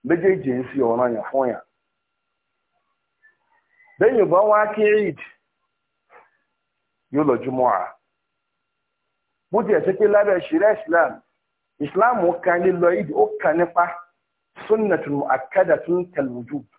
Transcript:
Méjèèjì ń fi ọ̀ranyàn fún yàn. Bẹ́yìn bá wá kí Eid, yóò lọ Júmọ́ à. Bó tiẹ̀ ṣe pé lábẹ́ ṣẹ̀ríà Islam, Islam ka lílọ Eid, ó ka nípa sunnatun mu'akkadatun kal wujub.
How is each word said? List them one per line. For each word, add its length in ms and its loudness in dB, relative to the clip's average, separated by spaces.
Méjèèjì 480 0
ń 120 -6
fi 160 -10
ọ̀ranyàn 440 0
fún 240 -2
yàn. 140 -8
Bẹ́yìn 300 4
bá 100 4
wá 260 4
kí 180 -4
Eid, 340 0
yóò 120 0
lọ 120 2
Júmọ́ 320 -2
à. 260 -2
Bó 80 0
tiẹ̀ 200 0
ṣe 120 -2
pé 140 0
lábẹ́ 340 2
ṣẹ̀ríà 320 2
Islam, 400 0
Islam 360 0
ka 140 0
lílọ 360 2
Eid, 200 -4
ó 120 0
ka 120 0
nípa 340 0
sunnatun 580 -2
mu'akkadatun 880 0
kal 180 -4
wujub. 360 -10